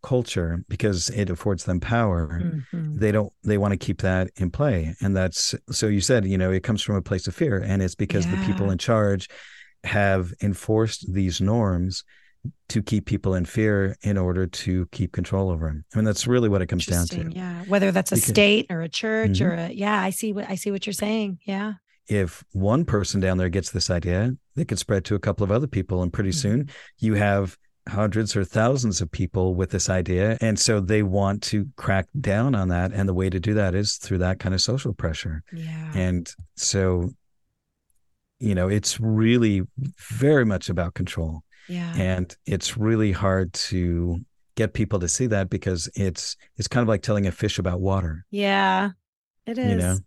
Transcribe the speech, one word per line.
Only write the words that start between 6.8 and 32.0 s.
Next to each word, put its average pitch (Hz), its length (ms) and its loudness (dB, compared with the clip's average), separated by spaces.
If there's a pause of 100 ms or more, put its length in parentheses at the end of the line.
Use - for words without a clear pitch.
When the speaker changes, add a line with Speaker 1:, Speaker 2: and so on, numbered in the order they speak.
Speaker 1:
from 107 140 0
a 95 60 0
place - 260 -4
of - 80 -6
fear, 139 240 0
and 95 240 0
it's 90 120 -2
because 98 300 0
the 95 200 -2
people 95 220 0
Speaker 2:
Yeah. - 40 2
Speaker 1:
in 92 60 0
charge 104 500 2 (560)
have 95 580 2
enforced 110 720 0
these 95 300 0
norms 95 640 0 (640)
to 110 120 0
keep 101 240 -2
people 95 300 -2
in 90 80 0
fear 101 600 2
in 104 140 0
order 90 300 0
to 90 460 -2
keep 92 180 -2
control 95 380 -2
over 80 180 -2
'em. 76 160 -6 (100)
I - 40 0
mean, 107 80 2
that's 107 220 0
really 120 200 4
what 98 140 2
it 90 60 -2
comes 90 180 -2
down 87 220 2
to. - 80 -8
Speaker 2:
Interesting, 80 220 -6
yeah. - 280 -10
Whether 196 260 2
that's 180 220 0
a - 20 2
Speaker 1:
Because 214 140 2
Speaker 2:
state 208 400 4
or 170 120 -4
a 165 60 -6
church 220 520 0
Speaker 1:
Mm-hmm. - 60 2
Speaker 2:
or 180 80 2 (120)
a, 170 60 -6
yeah, 202 300 0
I 190 100 -2
see 214 200 -4
what, 202 180 -6
I 196 60 -4
see 202 160 -4
what 196 140 -4
you're 208 80 -6
saying. 208 500 -2
Yeah. 202 300 -4 (340)
Speaker 1:
If 98 460 -2
one 107 320 2
person 101 340 0
down 92 180 2
there 90 120 2
gets 90 220 -2
this - 180 -2
idea, 90 420 0 (240)
they 160 80 -2
could - 160 -4
spread 98 260 0
to 107 100 0
a 98 40 0
couple 104 240 -2
of 95 80 0
other 131 160 2
people. 90 360 -2
And 87 100 -2
pretty 98 160 0
Speaker 2:
Mm-hmm. 87 100 -2
Speaker 1:
soon 117 300 0 (300)
you 110 160 2
have 101 420 2 (320)
hundreds 104 460 0
or 98 100 2
thousands 117 560 2
of 82 100 -4
people 92 440 0
with 90 160 0
this 92 180 -2
idea. 92 500 2
And 110 180 2
so 110 220 2
they 104 240 2
want 98 400 0
to 104 320 -2
crack 98 320 0 (140)